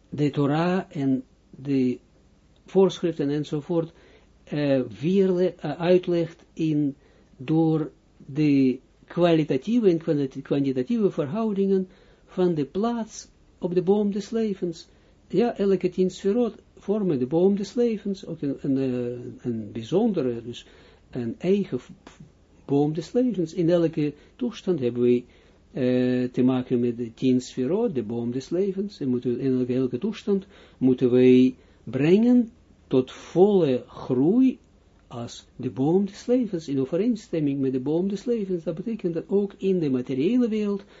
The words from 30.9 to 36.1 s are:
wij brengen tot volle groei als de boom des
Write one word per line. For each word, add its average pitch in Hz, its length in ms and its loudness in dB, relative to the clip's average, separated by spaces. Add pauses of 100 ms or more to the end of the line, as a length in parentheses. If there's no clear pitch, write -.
wij 127 440 6 (280)
brengen 214 680 2 (360)
tot 131 240 0
volle 165 760 2
groei 190 680 2 (500)
als - 480 -14
de 123 140 -8
boom 156 360 0
des - 200 -12